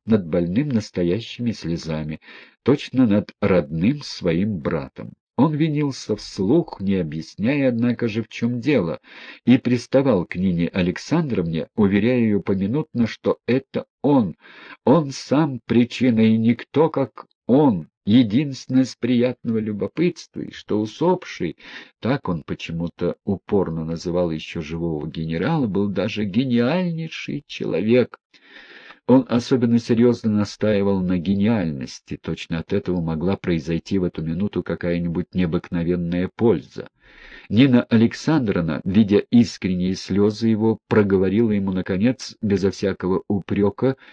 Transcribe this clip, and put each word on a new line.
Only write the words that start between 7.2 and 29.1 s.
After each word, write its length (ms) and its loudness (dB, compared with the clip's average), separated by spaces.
однако 380 0
же, 140 -4
в 60 -6
чём 340 -4
дело, 380 0
и 120 8
приставал 680 2
к 100 -12
Нине 320 0
Александровне, 1080 -2
уверяя 440 4
её 200 2
поминутно, 680 -2
что 400 -2
это 380 -2
он, 320 2
он 240 4
сам 560 -2
причина 540 2
и 180 4
никто, 540 2
как 340 -4
он, 400 4
единственное 800 2
с 100 -10
приятного 600 0
любопытства, 840 -4
и 100 -12
что 280 -4
усопший, 800 -4
так 300 -2
он 140 -4
почему-то 720 -6
упорно 600 -2
называл 440 -2
ещё 320 -8
живого 460 -6
генерала, 580 -2
был 220 -2
даже 380 -4
гениальнейший 1200 -2
человек. 720 0
Он 220 6